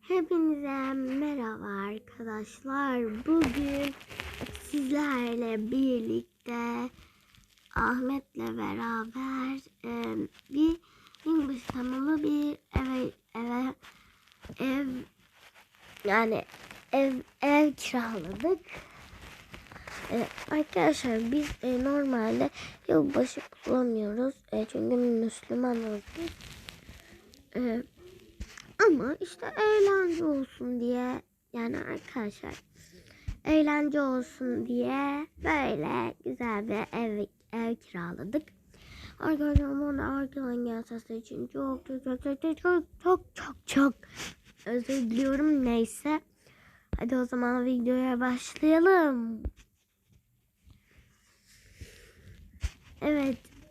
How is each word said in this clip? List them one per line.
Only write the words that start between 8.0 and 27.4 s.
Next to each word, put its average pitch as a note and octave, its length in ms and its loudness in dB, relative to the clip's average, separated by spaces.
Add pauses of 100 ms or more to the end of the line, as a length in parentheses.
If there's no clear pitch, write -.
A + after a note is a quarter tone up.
beraber, A#3 1200 -4 (240)
e, A#3 320 -4 (340)
bir D#4+ 260 4 (500)
English C#4 400 0
temalı C4 560 0
bir D4 360 0 (220)
eve, C4 320 -2 (220)
eve, A#3+ 400 -2 (840)
ev, C4+ 260 0 (1160)
yani A3 400 2 (480)
ev, C4+ 200 4 (300)
ev D4 300 6
kiraladık. A3+ 880 -2 (1500)
E, - 160 0 (240)
arkadaşlar C4+ 840 2
biz, D4 180 0 (120)
e, B3+ 220 0
normalde C4 680 2 (380)
yılbaşı C#4 520 2
kutlamıyoruz. A#3+ 960 -2 (180)
E, A3 200 0
çünkü A#3 240 0
Müslümanız A#3 1040 0 (180)
biz. E4 120 -6 (1300)